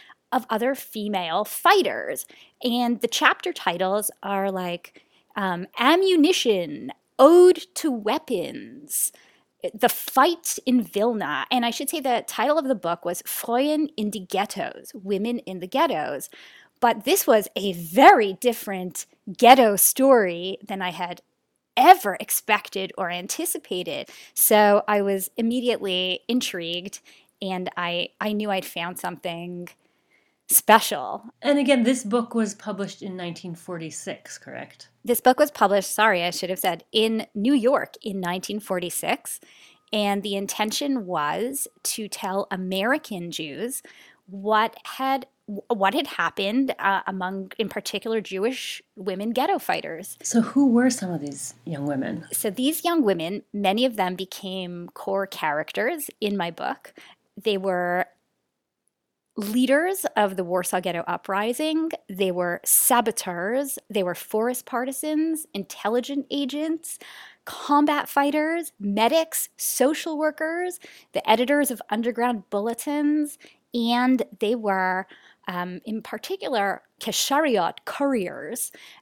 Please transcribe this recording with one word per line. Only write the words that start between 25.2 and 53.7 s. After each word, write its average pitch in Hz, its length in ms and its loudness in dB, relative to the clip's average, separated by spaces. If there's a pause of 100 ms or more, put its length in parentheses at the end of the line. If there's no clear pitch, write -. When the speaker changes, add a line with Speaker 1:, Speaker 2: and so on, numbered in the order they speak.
Speaker 1:
immediately 220 920 -2
intrigued, 175 720 -4 (400)
and 185 340 -2
I, 175 340 -4 (120)
I 214 120 -2
knew 208 180 -2
I'd 190 120 0
found 175 360 -8
something 175 680 -8 (800)
special. 202 760 2 (160)
Speaker 2:
And 285 180 2
again, 262 240 4
this 247 220 2
book 233 280 -2
was 220 220 -2
published 196 460 -10
in 190 160 -10
nineteen 175 360 -10
forty-six, 165 840 -12
correct? - 500 -16 (160)
Speaker 1:
This 233 160 0
book 254 200 6
was 294 120 4
published, 196 420 2
sorry, 180 300 4
I 175 60 0
should 180 200 -6
have 185 100 -6
said, 170 340 -2
in 220 420 0
New 220 180 2
York 254 480 2
in 196 200 -8
nineteen 185 400 -6
forty-six. 175 800 -6 (500)
And 202 320 0
the 202 140 -4
intention 220 680 -4
was 180 600 -4 (160)
to 214 240 -6
tell 196 420 -6
American 190 800 -4
Jews 160 540 -8 (420)
what 214 600 -2
had, 269 420 -4 (200)
what 196 460 -2
had 285 140 -2
happened, 208 720 -2
uh, 196 280 2
among, 190 500 -6
in 214 100 -2
particular, 214 540 -6
Jewish 214 600 -6 (140)
women 196 360 -6
ghetto 302 280 0
fighters. 165 640 -6
Speaker 2:
So - 160 2
who 269 300 4
were 240 200 6
some 196 220 -2
of 165 80 -4
these 143 360 -10 (100)
young 143 200 -6
women? 147 460 -4
Speaker 1:
So - 180 -2
these 254 360 -2
young 339 180 2
women, 185 480 0
many 202 320 0